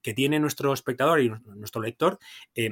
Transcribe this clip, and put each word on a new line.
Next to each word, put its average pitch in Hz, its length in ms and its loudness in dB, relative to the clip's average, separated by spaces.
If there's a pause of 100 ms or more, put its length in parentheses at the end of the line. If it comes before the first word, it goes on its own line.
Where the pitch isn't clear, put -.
que 113 100 -6
tiene 139 280 2
nuestro 143 340 0
espectador 139 480 2
y 120 80 2 (260)
nuestro 104 240 -8
lector, 156 380 0 (360)
eh, 113 180 0